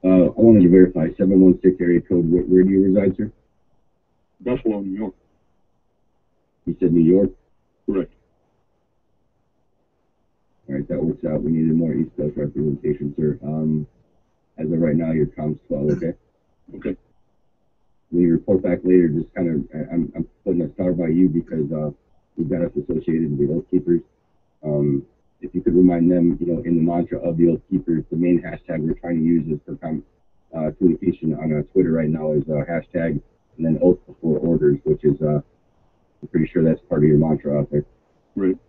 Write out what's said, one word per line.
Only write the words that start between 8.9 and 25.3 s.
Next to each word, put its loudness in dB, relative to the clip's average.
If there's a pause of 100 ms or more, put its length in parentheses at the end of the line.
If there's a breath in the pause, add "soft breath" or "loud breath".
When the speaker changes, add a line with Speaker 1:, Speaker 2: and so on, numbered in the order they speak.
Speaker 1:
All -8
right, -8
that -4
works -4
out. -4
We -2
needed 0
more 0
East -4
Coast -6
representation, -4
sir. -2
Um, -4 (720)
as -6
of -2
right 0
now, -2
your 0
comms -8 (100)
twelve, -2
okay? -4 (600)
Speaker 2:
Okay. -8 (1120)
Speaker 1:
When 0
you 2
report 0
back -2
later, 4
just -4
kind -4
of, -4 (100)
I, -10
I'm, -4
I'm -6 (180)
putting -2
a -6
star -2
by -2
you 2
because, -4
uh, -6 (460)
you've -4
got -4
us -4
associated -4
with 0
the -2
Oath -4
Keepers. 0 (640)
Um, -2 (360)